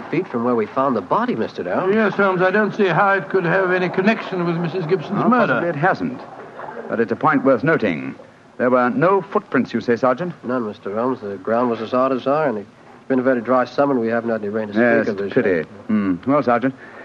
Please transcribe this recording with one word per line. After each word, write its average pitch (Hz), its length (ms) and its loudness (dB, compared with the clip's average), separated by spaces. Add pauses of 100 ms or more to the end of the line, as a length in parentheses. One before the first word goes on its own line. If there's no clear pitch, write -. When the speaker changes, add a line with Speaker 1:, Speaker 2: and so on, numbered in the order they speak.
(100)
Speaker 1:
feet 170 180 0
from 117 160 -2
where 123 100 2
we 110 120 2
found 131 300 0
the 101 60 0
body, 196 320 0
Mister 104 300 -4
Holmes. 156 300 0
Speaker 2:
Yes, 214 200 2
Holmes, 190 280 2
I 185 80 4
don't 208 240 0
see 202 120 2
how 190 260 4
it 190 160 0
could 190 160 0
have 180 280 2
any 180 160 0
connection 185 580 0
with 170 100 0
Missus 170 300 -4
Gibson's 185 320 -2
Speaker 3:
Well, 151 100 0
Speaker 2:
murder. 220 260 2
Speaker 3:
possibly 170 160 -2
it 156 60 -4
hasn't. 143 440 -2 (680)
But 107 120 -2
it's 117 120 0
a 113 40 -4
point 147 280 2
worth 131 200 4
noting. 90 500 0 (440)
There 123 120 2
were 123 200 4
no 180 320 2
footprints, 165 520 -2
you 117 60 0
say, 117 160 0
Sergeant? 131 360 0 (120)
Speaker 1:
None, 123 220 -4
Mister 101 280 -8
Holmes. 117 260 -2
The 101 180 -8
ground 117 320 0
was 113 100 -2
as 107 100 -8
hard 131 220 2
as 123 140 -4
iron. 139 320 0
It's 98 100 -10 (400)
been 131 100 2
a 127 40 0
very 123 180 2
dry 123 240 2
summer, 143 280 0
and 127 80 2
we 113 80 0
haven't 117 220 -2
had 110 120 -2
any 101 80 -6
rain 110 180 -4
to 101 100 -8
Speaker 3:
Yes, 117 280 4
Speaker 1:
speak 107 120 -2
of 101 80 -4
Speaker 3:
it's 95 80 -6
Speaker 1:
this 127 60 4
Speaker 3:
a - 20 2
pity. 107 80 2
Speaker 1:
year. 82 120 2 (260)
Speaker 3:
Hmm. 98 280 2 (140)
Well, 143 120 2
Sergeant, 120 320 0 (300)